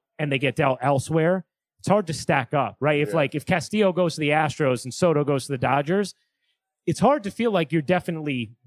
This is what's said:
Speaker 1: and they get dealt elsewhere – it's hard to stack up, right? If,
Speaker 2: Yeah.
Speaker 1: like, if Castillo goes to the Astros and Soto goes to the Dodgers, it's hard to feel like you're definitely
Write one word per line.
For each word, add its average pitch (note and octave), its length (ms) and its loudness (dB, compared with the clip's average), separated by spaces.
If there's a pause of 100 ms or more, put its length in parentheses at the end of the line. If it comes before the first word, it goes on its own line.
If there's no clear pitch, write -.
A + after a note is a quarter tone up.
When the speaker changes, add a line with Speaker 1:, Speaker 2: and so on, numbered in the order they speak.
(180)
Speaker 1:
and D3+ 120 -2
they C#3 80 0
get C3 180 -2
dealt C3+ 260 0
elsewhere – D#3 640 0 (320)
it's - 100 -10
hard G3 200 4
to E3 40 -4
stack C#3 400 -2
up, B2 260 -2
right? D3 220 0
If, D3 100 -2
Speaker 2:
Yeah. - 60 -4
Speaker 1:
like, D3 180 0
if D3 120 -6
Castillo F#3+ 460 0
goes F3 220 0
to D3+ 60 -8
the D3 100 0
Astros D3 540 0
and B2 80 -10
Soto D#3 320 2
goes C3+ 220 -2
to C#3+ 60 -6
the C3 60 -4
Dodgers, C#3+ 560 0 (720)
it's E3 140 -2
hard B3 240 4
to G3 60 -6
feel A3+ 220 -2
like E3+ 200 0
you're E3 80 2
definitely D3 720 -2 (140)